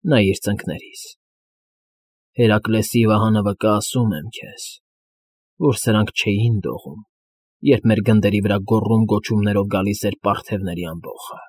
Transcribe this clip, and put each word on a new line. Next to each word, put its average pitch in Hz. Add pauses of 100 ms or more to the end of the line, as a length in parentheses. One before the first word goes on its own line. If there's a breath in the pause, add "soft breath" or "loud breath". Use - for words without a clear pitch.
Նա 147
իր 95
ծնկներիս. - (1400)
"Հերակլեսի 110
վահանը 107
վկա 104
ասում 107
եմ 78
քեզ, - (960)
որ 143
սրանք 107
չէին 107
դողում, - (640)
երբ 123
մեր 107
գնդերի 104
վրա 101
գոռում-գոչումներով 104
գալիս 101
էր 98
պարթևների 95
ամբոխը։ -